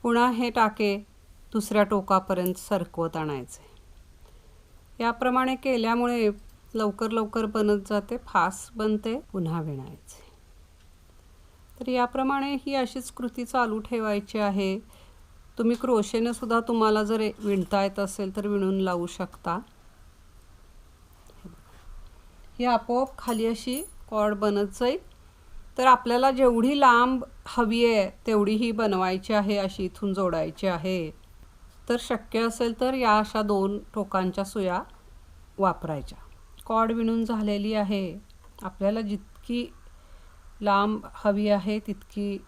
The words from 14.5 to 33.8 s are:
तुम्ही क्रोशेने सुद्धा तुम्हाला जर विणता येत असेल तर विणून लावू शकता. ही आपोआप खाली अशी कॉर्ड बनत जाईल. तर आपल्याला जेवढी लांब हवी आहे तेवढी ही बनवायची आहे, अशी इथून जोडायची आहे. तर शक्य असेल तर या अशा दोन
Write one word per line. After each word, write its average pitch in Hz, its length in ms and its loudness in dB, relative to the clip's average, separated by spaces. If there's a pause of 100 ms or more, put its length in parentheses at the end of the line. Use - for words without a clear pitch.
तुम्ही 233 180 2
क्रोशेने 233 560 0
सुद्धा 233 280 0
तुम्हाला 220 420 2
जर 220 200 0 (160)
विणता 196 440 0
येत 196 160 -2
असेल 196 380 -6
तर 202 100 -6
विणून 196 340 0
लावू 180 260 -2
शकता. 180 520 -8 (3000)
ही 240 60 -2
आपोआप 247 540 0
खाली 226 280 -2
अशी 247 360 -4 (280)
कॉर्ड 208 240 2
बनत 202 340 0 (120)
जाईल. 262 180 2 (800)
तर 254 80 4
आपल्याला 247 440 6
जेवढी 254 500 4
लांब 254 440 6 (220)
हवी 233 380 2
आहे 214 260 4 (160)
तेवढी 214 280 4
ही 226 180 0
बनवायची 190 600 0
आहे, 202 240 2
अशी 196 280 -4
इथून 196 300 -4
जोडायची 165 520 -2
आहे. 175 440 -2 (760)
तर 240 100 0
शक्य 226 420 -4
असेल 233 400 -2
तर 254 140 0
या 226 240 4
अशा 214 240 0
दोन 202 360 0 (160)